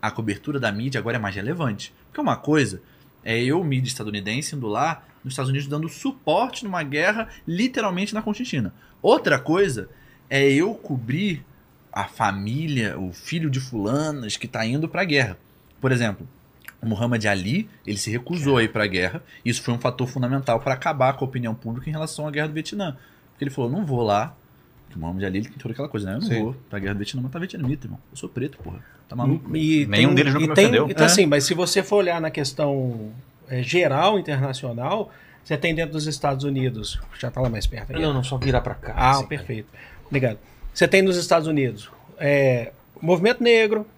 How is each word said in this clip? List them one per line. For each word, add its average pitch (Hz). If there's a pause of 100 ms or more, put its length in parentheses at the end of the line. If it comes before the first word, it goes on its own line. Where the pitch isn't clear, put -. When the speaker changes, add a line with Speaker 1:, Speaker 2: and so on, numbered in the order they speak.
Speaker 1:
a 107
cobertura 113
da 117
mídia 120
agora 117
é 117
mais 98
relevante. 117 (120)
Porque -
uma 202
coisa 131 (420)
é 113
eu, 147
mídia 131
estadunidense, 107
indo 123
lá 131 (200)
nos 135
Estados 131
Unidos 139
dando 151
suporte 240
numa 180
guerra 175 (180)
literalmente 202
na 214
Conchinchina. 202 (260)
Outra 196
coisa 156 (400)
é 139
eu 175
cobrir 139 (480)
a 98
família, 107
o 92
filho 160
de 131
fulanas 127
que -
tá 113
indo 147
pra 180
guerra. 135 (440)
Por 131
exemplo, 117 (560)
o 113
Muhammad 113
Ali, 104 (180)
ele 104
se -
recusou 139
a 117
ir 110
pra 107
guerra. 90 (220)
Isso 120
foi 120
um 120
fator 127
fundamental 131
pra 131
acabar 135
com 135
a 131
opinião 120
pública 117
em 151
relação 156
à 151
guerra 151
do 151
Vietnã. 160 (340)
Porque -
ele 139
falou, 123
"Não 190
vou 127
lá." 107 (560)
Que -
o 85
Muhammad 87
Ali, 95
ele 113
tem -
toda 113
aquela 143
coisa, 104
né? 95
"Eu 131
não 220
Speaker 2:
Sim. 113
Speaker 1:
vou 120 (140)
pra 101
guerra 98
do 101
Vietnã 104
matar 131
vietnamita, 156
irmão. - (120)
Eu -
sou -
preto, 127
porra. - (300)
Tá 127
maluco?" 135
Speaker 3:
E 156
Speaker 4:
Nenhum 104
Speaker 3:
tem, -
Speaker 4:
deles 139
nunca 156
Speaker 3:
e -
Speaker 4:
me 151
Speaker 3:
tem, 196
Speaker 4:
ofendeu. 135
Speaker 3:
então, 156
Speaker 1:
É. 160
Speaker 3:
assim, 180
mas 147
se -
você 175
for 208
olhar 175
na 160
questão, 131 (360)
é, 127
geral, 170
internacional, 135 (340)
você 156
tem 165
dentro 156
dos 151
Estados 143
Unidos, 127 (180)
já 123
tá 127
lá 127
mais 107
perto 110
aqui. -
Speaker 2:
Não, 156
não, 127
só 131
virar 127
pra 104
cá, -
Speaker 3:
Ah, 127
Speaker 2:
assim, 135
Speaker 3:
perfeito. 123 (380)
Obrigado. 127 (340)
Você 185
tem 190
nos 190
Estados 170
Unidos, 131 (280)
é, 139 (220)
o -
movimento 180
negro 220 (140)